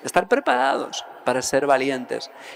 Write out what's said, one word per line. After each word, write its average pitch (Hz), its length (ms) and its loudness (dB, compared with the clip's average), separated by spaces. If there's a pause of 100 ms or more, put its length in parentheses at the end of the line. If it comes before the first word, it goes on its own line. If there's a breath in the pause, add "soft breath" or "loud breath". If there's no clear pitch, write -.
estar 180 260 0
preparados - 760 0 (200)
para 123 160 2
ser 139 240 0
valientes. 131 640 0 (240 loud breath)